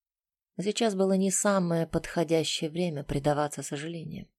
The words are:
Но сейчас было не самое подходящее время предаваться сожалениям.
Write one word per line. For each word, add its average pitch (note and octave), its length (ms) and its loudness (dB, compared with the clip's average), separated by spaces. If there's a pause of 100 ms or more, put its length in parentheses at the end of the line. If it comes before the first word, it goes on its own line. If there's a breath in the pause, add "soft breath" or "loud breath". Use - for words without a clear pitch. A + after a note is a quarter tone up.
(560)
Но F3 80 -4
сейчас G#3 300 0
было F#3+ 180 4
не F#3+ 180 4
самое F3 560 2
подходящее D#3+ 840 0
время D#3+ 340 -4
предаваться C#3+ 580 0
сожалениям. D#3 760 -8